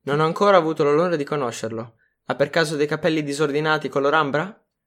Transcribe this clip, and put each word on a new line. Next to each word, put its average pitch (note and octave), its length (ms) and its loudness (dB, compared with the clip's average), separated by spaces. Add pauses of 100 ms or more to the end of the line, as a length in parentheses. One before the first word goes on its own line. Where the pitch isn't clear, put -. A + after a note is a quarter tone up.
Non C#3+ 180 -2
ho D#3 60 2
ancora F#3+ 320 4
avuto D#3+ 260 2
l'onore D#3+ 320 2
di D3 80 -2
conoscerlo. A#2 720 -6 (300)
Ha B2+ 100 -4
per C#3 140 0
caso D#3+ 260 0
dei D3 120 0
capelli D#3+ 360 -2
disordinati D3 640 -2
color C#3+ 280 0
ambra? D#3 500 -2 (220)